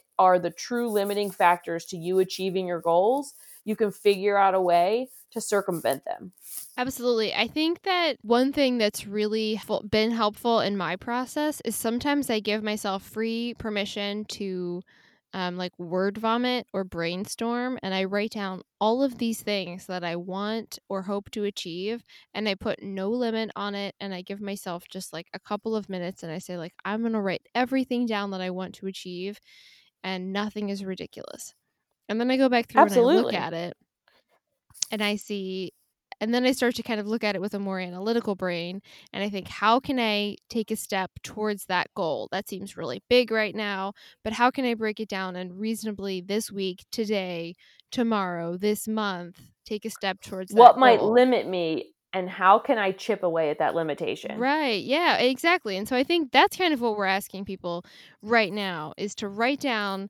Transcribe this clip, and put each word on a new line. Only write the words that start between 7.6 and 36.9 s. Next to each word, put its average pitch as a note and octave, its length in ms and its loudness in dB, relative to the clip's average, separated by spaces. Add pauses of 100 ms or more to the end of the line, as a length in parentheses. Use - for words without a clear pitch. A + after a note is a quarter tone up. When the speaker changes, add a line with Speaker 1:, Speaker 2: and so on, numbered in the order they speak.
Speaker 2:
that F4 400 0
one A#3+ 280 4
thing C4+ 260 2
that's G#3+ 280 0
really G#3+ 500 0
hel-, G#3 280 -4
been A3 280 2
helpful A3+ 480 2
in G3+ 160 2
my F3 200 -2
process B3+ 720 -4
is G#3+ 100 -4
sometimes C#4 540 0
I A3 100 0
give G#3 240 -2
myself G#3 400 -4
free A3+ 560 -4
permission G#3 640 -4
to, F3+ 560 -6 (520)
um, F3+ 240 -4
like, F3+ 200 -6
word F#3 400 -2
vomit A#3+ 560 0
or G3 100 -2
brainstorm, G#3 1000 -4
and F#3+ 100 -4
I F#3+ 120 0
write G3+ 260 -2
down F#3+ 320 -6 (180)
all A3+ 220 2
of B3+ 160 0
these A3+ 240 -2
things F#3 420 -4
that F3+ 180 -6
I E3+ 120 -4
want G3 640 -6 (100)
or F#3+ 140 -4
hope G3+ 280 -4
to G#3 120 -4
achieve, G3+ 600 -6 (300)
and G#3+ 160 -2
I G3 60 0
put - 260 -4
no G3 280 -4
limit A3+ 460 0
on G3+ 200 -4
it, G3+ 240 -6
and G3 140 -8
I F3+ 100 -8
give G3+ 180 -10
myself G3 480 -8
just, - 240 -10
like, E3 200 -12
a F#3 60 -12
couple A3 360 -4
of G#3 140 -4
minutes, F#3 340 -6
and E3 80 -8
I D#3+ 80 -8
say, F3+ 180 -10
like, E3+ 160 -10 (120)
"I'm G#3+ 180 -2
gonna A3+ 180 0
write F#3+ 340 -4
everything B3 520 0
down G3+ 240 -4
that F#3+ 100 -6
I F#3 80 -2
want F#3 260 -6
to - 120 -10
achieve, F#3+ 520 -8 (640)
and F#3 300 -4
nothing G#3 360 -2
is G3 160 -6
ridiculous." - 680 -10 (540)
And G#3+ 120 -2
then B3 100 2
I C4 60 4
go C4 120 6
back A#3+ 200 4
through C#4+ 160 8
and D4+ 100 2
I A#3+ 80 8
look C#4+ 300 6
Speaker 1:
Absolutely. - 0 -
Speaker 2:
at E3 200 -4
it, E3+ 220 -8 (1160)
and G#3+ 120 -4
I G#3 120 0
see, F#3+ 560 -8 (500)
and A3 120 0
then B3 120 2
I B3+ 60 6
start B3+ 240 0
to A#3 80 -8
kind A3 160 -4